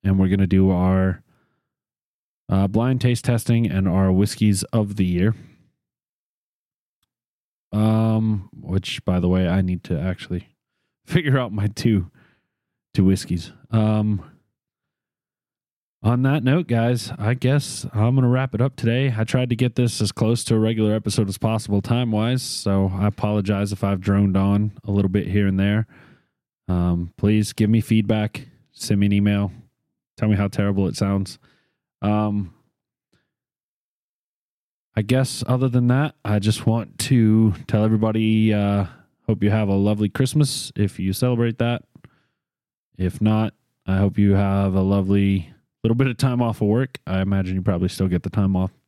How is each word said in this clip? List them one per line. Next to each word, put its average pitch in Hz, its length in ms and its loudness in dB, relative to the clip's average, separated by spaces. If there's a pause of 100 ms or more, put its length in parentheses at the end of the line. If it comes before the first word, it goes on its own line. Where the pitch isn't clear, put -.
and 95 160 2
we're 92 100 2
gonna 98 180 2
do 95 240 4
our, 92 500 0 (1300)
uh, 98 180 2
blind 120 340 0
taste 123 240 0
testing 117 440 0
and 95 180 0
our 95 240 2
whiskeys 101 540 2
of 104 300 -2
the 98 100 0
year. 90 300 0 (2250)
Um, 110 840 0
which, - 500 -6
by 90 160 0
the 90 80 4
way, 92 220 2
I 95 120 2
need 90 240 -2
to 82 140 -4
actually 90 560 -6 (220)
<laughs> - 280 -20
figure 143 320 0
out 123 140 -2
my 104 160 -2
two, 101 420 0 (840)
two 98 100 2
whiskeys. 90 480 0 (200)
Um, 107 520 0 (1800)
on 120 160 2
that 135 220 0
note, 147 240 0
guys, 117 500 0
I 107 160 -2
guess 131 580 -2
I'm 110 220 2
gonna 127 160 4
wrap 131 240 0
it 107 80 -2
up 131 140 -2
today. 123 420 0
I 110 60 0
tried 123 260 -2
to 120 60 0
get 120 180 0
this 123 280 0
as 104 100 -2
close 117 340 0
to 113 100 2
a 110 40 2
regular 110 340 2
episode 104 340 -2
as 95 120 -8
possible 110 420 -2
time-wise, 120 640 -2
so 98 500 -2
I 95 140 0
apologize 104 640 -2
if 98 120 -4
I've 98 180 -2
droned 98 360 2
on 101 360 0 (100)
a 104 80 -6
little 101 180 0
bit 98 160 -2
here 98 220 0
and 95 120 0
there. 104 280 0 (800)
Um, 87 500 -2
please 107 360 0
give 110 180 0
me 113 100 2
feedback, 107 680 -2 (240)
send - 280 -2
me 101 80 4
an 202 60 2
email, 202 380 0 (640)
tell 110 140 -2
me 104 60 4
how 101 120 0
terrible 98 400 0
it - 80 -4
sounds. 98 440 -2 (640)
Um, 104 500 -2 (2500)
I 110 60 0
guess 131 460 0
other 127 220 0
than 123 180 2
that, 135 260 2 (100)
I 107 140 0
just 107 300 0
want 113 320 -2
to 110 560 4 (100)
tell 107 180 0
everybody, 110 680 2
uh, 101 320 0 (400)
hope 107 160 -2
you 101 80 2
have 107 200 0
a 98 60 2
lovely 104 340 0
Christmas - 640 -2
if 101 240 -2
you 95 140 -2
celebrate 117 440 -2
that. 120 240 -2 (1120)
If 92 260 -4
not, 107 340 0 (320)
I 95 100 0
hope 101 220 0
you 101 160 4
have 98 400 0
a 95 60 2
lovely 98 720 0 (340)
little 113 100 2
bit 135 120 2
of 123 100 -4
time 123 240 0
off 117 200 -2
of 104 60 2
work. 123 380 0
I 95 160 -2
imagine 95 320 -2
you 95 80 -2
probably 90 280 0
still 95 180 -2
get 87 160 -2
the 92 80 -6
time 98 240 0
off. 95 160 -2 (160)